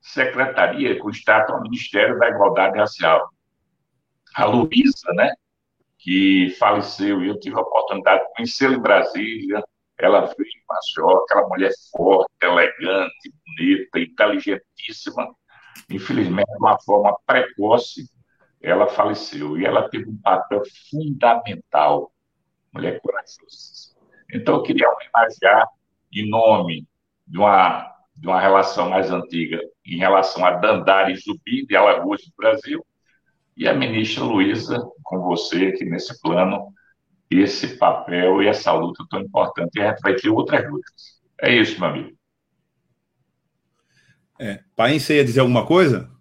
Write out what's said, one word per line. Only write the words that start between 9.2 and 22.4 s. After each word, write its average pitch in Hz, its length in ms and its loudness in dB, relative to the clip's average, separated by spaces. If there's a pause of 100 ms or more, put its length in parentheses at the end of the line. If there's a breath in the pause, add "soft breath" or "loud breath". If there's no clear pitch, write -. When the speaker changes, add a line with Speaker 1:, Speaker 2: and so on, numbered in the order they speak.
Speaker 1:
ela - 240 4
veio - 260 -6
em - 220 -20
Maceió, 87 480 0
aquela 101 320 2
mulher 95 220 0 (200)
forte, 92 400 2 (100)
elegante, 90 920 -2 (120)
bonita, 87 540 -2
inteligentíssima. 98 1300 -4 (640 loud breath)
Infelizmente, 101 580 -2
de - 100 -14
uma 107 220 2
forma - 340 2 (140)
precoce, 123 840 0 (520)
ela 92 260 2
faleceu, 78 720 -4
e 95 80 -2
ela - 240 0
teve - 200 -10
um 107 80 -12
papel 101 440 -2 (280)
fundamental, 117 1200 0 (600)